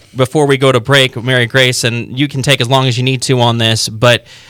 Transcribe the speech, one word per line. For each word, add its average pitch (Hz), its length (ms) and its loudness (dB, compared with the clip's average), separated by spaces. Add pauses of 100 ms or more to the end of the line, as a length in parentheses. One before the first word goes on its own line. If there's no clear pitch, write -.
(160)
before 139 300 0
we 139 100 2
go 131 160 2
to 127 80 2
break, 131 360 0
Mary 123 300 -2
Grace, 127 380 0
and 117 340 -6
you 147 80 0
can 139 160 -6
take 139 180 0
as 117 80 -2
long 131 200 2
as 120 100 -2
you 123 60 -2
need 131 180 -2
to 127 180 0
on 117 180 2
this, 113 300 0
but, 113 380 0 (240)